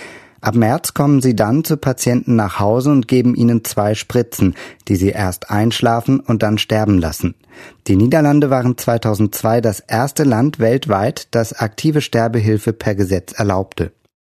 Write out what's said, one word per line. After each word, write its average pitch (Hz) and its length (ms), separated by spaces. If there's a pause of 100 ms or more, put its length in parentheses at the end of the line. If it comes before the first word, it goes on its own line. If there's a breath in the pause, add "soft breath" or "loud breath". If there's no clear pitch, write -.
(420 loud breath)
Ab 107 140
März 120 400
kommen 143 260
sie 127 140
dann 113 280
zu 156 140
Patienten 123 580
nach 104 240
Hause 117 300
und 131 180
geben 123 280
ihnen 117 280
zwei 104 300
Spritzen, - 600 (320 loud breath)
die 101 80
sie 95 140
erst 98 420
einschlafen 117 680
und 113 220
dann 107 160
sterben 107 400
lassen. 82 380 (500 loud breath)
Die 98 100
Niederlande 143 540
waren 127 260
zweitausendzwei 110 840
das 110 200
erste 131 420
Land 131 340
weltweit, 113 720
das 113 240
aktive 147 480
Sterbehilfe 113 720
per 107 220
Gesetz 92 380
erlaubte. 95 580 (480)